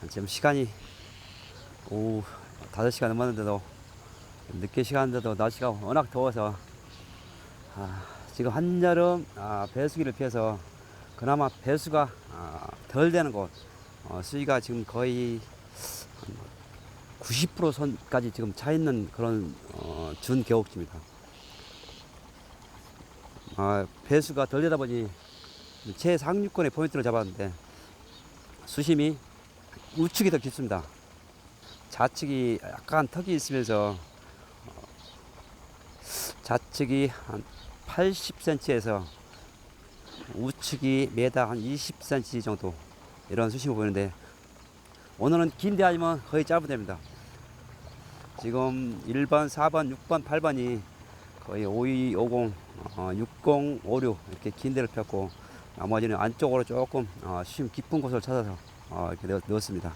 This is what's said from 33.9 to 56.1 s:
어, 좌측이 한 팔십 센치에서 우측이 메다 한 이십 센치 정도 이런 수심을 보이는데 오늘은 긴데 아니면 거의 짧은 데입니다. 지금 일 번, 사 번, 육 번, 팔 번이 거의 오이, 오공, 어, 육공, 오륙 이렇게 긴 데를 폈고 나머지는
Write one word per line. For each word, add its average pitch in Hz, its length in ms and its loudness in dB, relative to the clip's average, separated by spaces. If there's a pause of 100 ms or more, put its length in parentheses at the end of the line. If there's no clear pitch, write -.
어, - 40 -18 (1700)
좌측이 135 640 2 (180)
한 110 160 -6 (420)
팔십 - 560 0
센치에서 117 640 2 (1300)
우측이 135 800 0
메다 123 340 4
한 120 80 -2
이십 131 420 -4
센치 127 400 -2
정도 101 320 -2 (560)
이런 113 220 2
수심을 127 240 -2
보이는데 101 380 2 (1040)
오늘은 165 400 6
긴데 196 240 2
아니면 165 480 4
거의 156 140 4
짧은 165 240 4
데입니다. 101 280 -4 (1400)
지금 127 680 0
일 135 180 2
번, 151 220 6
사 151 200 4
번, 151 220 2
육 - 180 -10
번, 165 140 2
팔 156 180 0
번이 123 400 0 (640)
거의 101 200 -4
오이, 123 500 2
오공, 113 400 2 (420)
어, 92 160 -2
육공, 143 680 2
오륙 117 340 2 (140)
이렇게 92 200 -6
긴 135 240 -2
데를 127 120 2
폈고 101 420 -2 (460)
나머지는 107 420 2